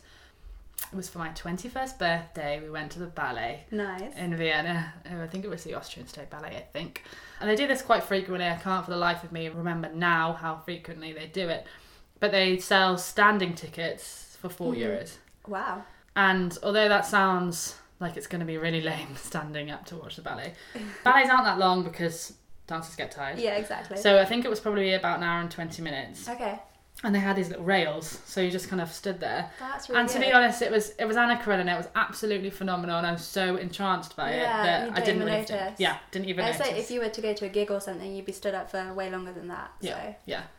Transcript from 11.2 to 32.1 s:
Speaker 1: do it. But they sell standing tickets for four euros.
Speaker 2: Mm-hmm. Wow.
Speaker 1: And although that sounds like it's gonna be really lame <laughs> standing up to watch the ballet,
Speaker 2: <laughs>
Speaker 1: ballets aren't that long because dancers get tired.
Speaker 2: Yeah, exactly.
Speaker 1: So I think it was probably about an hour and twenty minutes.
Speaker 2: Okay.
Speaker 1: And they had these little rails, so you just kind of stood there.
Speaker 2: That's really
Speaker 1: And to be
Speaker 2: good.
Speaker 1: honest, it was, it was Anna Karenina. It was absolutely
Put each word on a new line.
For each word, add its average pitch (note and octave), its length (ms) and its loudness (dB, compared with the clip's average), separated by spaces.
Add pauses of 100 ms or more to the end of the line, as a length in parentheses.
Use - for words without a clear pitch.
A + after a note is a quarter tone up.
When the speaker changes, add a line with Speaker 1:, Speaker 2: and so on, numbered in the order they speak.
Speaker 1:
do F3 240 -2
it. D#3 160 -2 (540)
But G#3 120 4
they F#3+ 280 6
sell F#3 380 4
standing G3+ 580 4
tickets - 840 -10
for F#3 100 -8
four B2 240 -4
euros. E3 380 -2
Speaker 2:
Mm-hmm. - 400 -16
Wow. G3+ 320 -4 (320)
Speaker 1:
And F#3 480 4
although G#3 260 6
that G3+ 160 6
sounds F3+ 680 2 (240)
like E3+ 180 -4
it's - 100 -10
gonna E3+ 180 -4
be D#3+ 120 -4
really E3 240 0
lame D#3 340 -4
<laughs> - 0 -
standing D3+ 560 -6
up - 160 -12
to F3 100 -14
watch - 180 -12
the E3+ 60 -14
ballet, E3 320 -8 (260)
Speaker 2:
<laughs> G#3 240 -12
Speaker 1:
ballets B3+ 260 8
aren't B3+ 160 6
that F#3+ 140 2
long F#3 240 6
because E3 500 -4 (320)
dancers E3 300 -8
get - 160 -8
tired. C#3+ 280 -6
Speaker 2:
Yeah, G#3+ 160 0
exactly. G#3 420 -4
Speaker 1:
So G3+ 220 10
I F#3+ 60 8
think A#3+ 200 0
it C4 40 0
was G#3+ 100 0
probably G3+ 340 2
about F3+ 240 2
an E3+ 60 -2
hour E3+ 180 2
and E3+ 100 -4
twenty E3 300 -8
minutes. C#3 480 -8
Speaker 2:
Okay. A#3+ 300 -4 (440)
Speaker 1:
And G#3+ 100 2
they G3+ 60 4
had G3 160 2
these F3+ 140 0
little F3 140 -8
rails, D#3+ 640 0
so - 160 -2
you F3+ 80 2
just F3+ 200 -4
kind F#3 120 -2
of E3 100 -4
stood F#3 280 -6
there. B2 400 -4
Speaker 2:
That's C4+ 280 -8
really B3 140 4
Speaker 1:
And A#3 80 4
to B3+ 80 0
be B3+ 80 4
Speaker 2:
good. C4 80 6
Speaker 1:
honest, A#3+ 300 8
it - 80 0
was, G#3+ 260 4
it A#3 80 0
was A3 100 2
Anna A#3+ 220 6
Karenina. F#3 380 2
It - 20 -2
was E3+ 160 -6
absolutely G#3 560 0